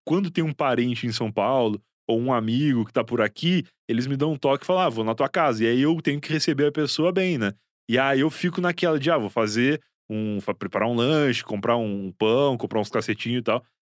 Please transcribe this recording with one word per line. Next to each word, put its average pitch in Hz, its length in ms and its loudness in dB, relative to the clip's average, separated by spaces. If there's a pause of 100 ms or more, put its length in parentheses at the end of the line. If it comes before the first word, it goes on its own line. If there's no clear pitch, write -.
quando 180 260 0
tem 170 140 0
um 156 80 -2
parente 123 520 0
em 120 60 -2
São 110 180 -4
Paulo, 110 520 0 (280)
ou 113 80 2
um 123 160 -2
amigo 120 520 2
que - 80 -14
tá 123 100 2
por 117 180 0
aqui, 165 440 0 (240)
eles 120 180 0
me 139 80 -2
dão 147 160 0
um 147 60 -4
toque 139 260 0
e - 40 -16
falam, 185 160 2
"Ah, 165 60 2
vou 113 140 -2
na 110 100 0
tua 139 140 0
casa." 131 380 2
E - 20 4
aí 120 140 2
eu 156 200 2
tenho 147 200 -2
que - 100 -8
receber 147 360 0
a 147 40 0
pessoa 151 400 0
bem, 185 260 0
né? 101 140 0 (380)
E 120 100 2
aí 135 220 2
eu 156 80 2
fico 175 320 -4
naquela 170 360 0
de, 143 140 0
"Ah, 160 60 4
vou 107 120 -2
fazer 117 520 0 (280)
um, 107 300 -4
fa-, 98 140 -4
preparar 98 340 -2
um 120 80 0
lanche, 135 480 0
comprar 107 320 -2
um 101 420 -4
pão, 123 400 2
comprar 110 220 -4
uns 104 100 -4
cacetinhos 113 520 -4
e - 20 -6
tal." 117 180 0 (240)